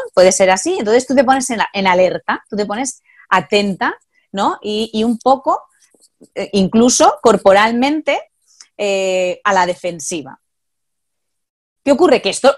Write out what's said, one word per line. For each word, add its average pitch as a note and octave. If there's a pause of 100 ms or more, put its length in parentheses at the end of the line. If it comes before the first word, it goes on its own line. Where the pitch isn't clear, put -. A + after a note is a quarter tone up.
(140)
Puede F#3
ser F#3
así. D#4
Entonces A#3
tú C4+
te C4+
pones C4
en A3+
la, F3+
en G3
alerta, F#3
tú A3
te G3+
pones G#3+ (260)
atenta, G3+ (360)
¿no? G#3+
Y, G#3+
y G#3+
un A#3
poco, C4+ (720)
eh, -
incluso A#3
corporalmente, A#3+ (480)
eh, F#3+
a G3+
la F#3
defensiva. E3+ (1400)
¿Qué C4+
ocurre? C#4
Que F#3+
esto, C#4